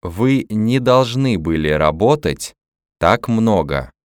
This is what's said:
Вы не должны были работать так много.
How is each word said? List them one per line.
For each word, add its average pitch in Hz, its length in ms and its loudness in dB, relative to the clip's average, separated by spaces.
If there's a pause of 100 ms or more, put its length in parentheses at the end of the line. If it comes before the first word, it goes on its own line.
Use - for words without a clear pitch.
Вы 113 480 -2
не 110 300 0
должны 127 580 2
были 80 300 -2
работать 78 880 0 (420)
так 101 300 0
много. 92 640 0 (120)